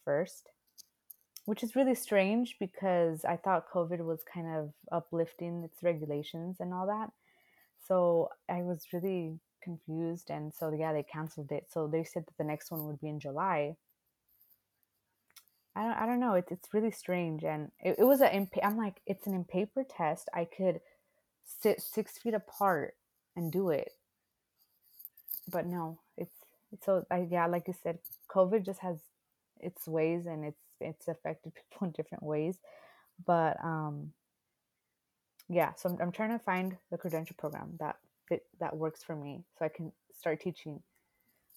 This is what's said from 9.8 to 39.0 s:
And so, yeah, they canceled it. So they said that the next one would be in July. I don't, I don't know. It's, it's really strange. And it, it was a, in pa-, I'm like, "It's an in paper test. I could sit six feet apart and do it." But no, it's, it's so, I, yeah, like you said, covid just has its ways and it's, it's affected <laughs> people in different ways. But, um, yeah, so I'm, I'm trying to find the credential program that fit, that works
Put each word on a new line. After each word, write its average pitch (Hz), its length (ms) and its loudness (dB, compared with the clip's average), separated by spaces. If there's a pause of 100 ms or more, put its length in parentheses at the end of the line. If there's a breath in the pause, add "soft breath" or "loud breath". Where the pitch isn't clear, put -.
And 151 240 -6
so, 160 180 -4
yeah, 156 200 0
they 147 100 2
canceled 156 480 -8
it. 147 220 -4
So 156 160 0
they 160 160 0
said 160 220 -6
that - 120 -20
the 156 60 -2
next 151 260 -6
one 156 160 -6
would 147 140 -8
be 156 80 -6
in 151 100 -6
July. 151 560 0 (2000)
I 202 80 -2
don't, 226 200 0
I 220 40 0
don't 240 140 2
know. 240 140 4
It's, 180 180 4
it's - 200 -10
really 214 200 2
strange. 165 500 -2
And 151 380 -2
it, - 180 2
it 214 60 10
was 269 160 10
a, 247 140 8
in 196 120 0
pa-, - 160 -4
I'm 208 140 2
like, 208 280 -2
"It's 196 220 -4
an 196 80 0
in 180 100 -2
paper 208 400 -2
test. 165 480 -2
I 170 120 0
could 175 360 0 (800)
sit - 220 4
six - 340 -6
feet 226 160 -2
apart 190 600 0 (420)
and 170 140 -2
do 180 200 2
it." - 220 0 (1600)
But 175 180 -2
no, 170 320 -4 (180)
it's, 175 140 -8 (420)
it's - 140 -8
so, 190 240 4
I, 180 200 0
yeah, 175 160 4
like 175 200 0
you 180 160 -4
said, 170 160 -4 (320)
covid 190 340 6
just 190 160 -6
has 180 180 -4 (640)
its - 260 -10
ways 165 400 2
and 156 180 -6
it's, 151 180 -8 (180)
it's - 280 -6
affected 160 440 -8 (120)
<laughs> - 60 -20
people - 180 -4
in 156 40 -4
different - 300 -8
ways. 151 360 0 (680 soft breath)
But, 165 360 6
um, 151 500 -4 (1400)
yeah, 170 260 4
so - 160 -2
I'm, 180 100 -4
I'm 175 120 0
trying 220 180 -2
to 233 80 -2
find 185 380 -2 (140)
the 170 80 -4
credential 160 400 -4
program 156 420 -8
that 151 160 -4 (300)
fit, - 180 0 (160)
that 156 140 -2
works 156 280 -4